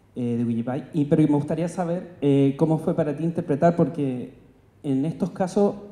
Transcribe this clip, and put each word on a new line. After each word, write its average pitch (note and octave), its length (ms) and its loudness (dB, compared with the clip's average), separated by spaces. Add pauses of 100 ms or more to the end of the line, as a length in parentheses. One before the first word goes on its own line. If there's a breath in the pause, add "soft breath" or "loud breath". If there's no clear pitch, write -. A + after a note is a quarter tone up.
(140)
eh, A#2+ 220 -4
de A#2+ 80 0
Wijipai. A#2 480 -4
Y, D3 140 0
pero D#3 160 4
me D3 120 4
gustaría D#3 340 -2
saber, F3 520 -6
eh, C#3 380 4
cómo D#3 200 2
fue E3 160 -2
para D3+ 220 0
ti D#3 80 -6
interpretar, E3+ 520 2
porque C#3 580 -2 (480)
en C#3 240 0
estos - 240 -4
casos G3 440 0 (180)